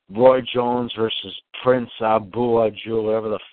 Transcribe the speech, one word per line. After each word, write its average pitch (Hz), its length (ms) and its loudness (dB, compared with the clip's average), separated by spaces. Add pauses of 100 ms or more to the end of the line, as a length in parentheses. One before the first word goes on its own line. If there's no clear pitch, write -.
Roy 127 320 6 (120)
Jones 120 440 -2
versus 110 360 -6 (300)
Prince 127 260 2 (120)
Abu 113 560 0
Ajul, 110 480 -2
whatever 110 240 -2
the 104 100 -4 (120)